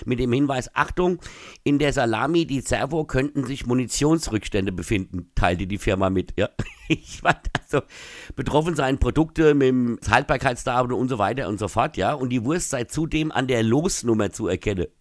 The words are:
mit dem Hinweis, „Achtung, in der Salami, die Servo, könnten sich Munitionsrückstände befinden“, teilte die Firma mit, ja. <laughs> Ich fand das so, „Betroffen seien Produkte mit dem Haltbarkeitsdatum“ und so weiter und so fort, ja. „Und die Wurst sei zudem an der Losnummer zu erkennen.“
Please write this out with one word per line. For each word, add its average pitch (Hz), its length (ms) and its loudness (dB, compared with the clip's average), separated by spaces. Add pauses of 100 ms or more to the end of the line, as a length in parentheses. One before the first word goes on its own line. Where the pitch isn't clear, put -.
mit 120 160 -2
dem 131 120 0
Hinweis, 135 420 0
„Achtung, 180 440 0 (460)
in 143 160 4
der 143 120 2
Salami, 131 540 2
die 131 140 -2
Servo, 135 440 -2
könnten 139 400 -2
sich 127 220 -6
Munitionsrückstände 120 1040 0
befinden“, 95 640 -4
teilte 92 320 2
die 98 120 -4
Firma 95 320 2
mit, 95 260 -2
ja. 104 180 2
<laughs> - 40 -12 (300)
Ich - 340 -4
fand - 180 0 (120)
das - 160 -8
so, 143 140 0 (540)
„Betroffen 156 400 0
seien 143 240 0
Produkte 151 540 4
mit 139 120 4
dem 123 320 2 (100)
Haltbarkeitsdatum“ 123 880 0
und 123 120 0
so 123 100 -2
weiter 104 300 0
und 104 100 -2
so 104 80 -2
fort, 117 300 0
ja. 98 160 2
„Und 139 160 -4
die 123 160 0
Wurst 160 260 -2
sei 123 140 -2
zudem 156 480 -2
an 127 160 0
der 117 160 2
Losnummer 113 680 2
zu 110 160 -6
erkennen.“ 90 400 -2 (140)